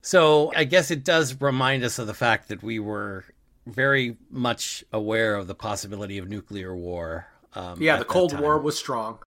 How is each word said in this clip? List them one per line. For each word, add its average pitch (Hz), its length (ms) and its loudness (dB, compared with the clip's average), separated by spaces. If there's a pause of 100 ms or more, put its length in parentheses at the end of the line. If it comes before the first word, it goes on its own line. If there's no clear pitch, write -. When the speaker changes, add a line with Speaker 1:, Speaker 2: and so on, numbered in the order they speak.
Speaker 1:
So 156 520 6
I 156 100 4
guess 170 260 4
it 143 140 -4
does 151 360 2
remind 131 440 2
us 117 140 -2
of 113 80 -6
the 104 80 -8
fact 113 340 0
that 98 140 -10
we 110 160 -6
were 101 460 -8 (420)
very 131 500 0 (140)
much 123 640 -4
aware 110 440 2
of 95 100 -6
the 95 80 -10
possibility 101 640 -8
of 92 100 -10
nuclear 98 480 -10
war. 85 500 -8 (280)
Um, 90 260 -10
Speaker 2:
Yeah, 156 140 4
Speaker 1:
at 190 60 0
Speaker 2:
the - 40 -4
Speaker 1:
that - 60 -10
Speaker 2:
Cold 180 220 4
Speaker 1:
time. 143 100 -4
Speaker 2:
War 151 160 2
was 147 200 -2
strong. 113 480 -6